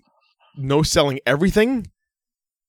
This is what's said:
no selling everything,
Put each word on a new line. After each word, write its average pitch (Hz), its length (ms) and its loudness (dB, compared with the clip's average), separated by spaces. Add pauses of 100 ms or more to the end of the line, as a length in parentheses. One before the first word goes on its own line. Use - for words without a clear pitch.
(560)
no 139 260 0
selling 147 420 0
everything, 196 600 0 (840)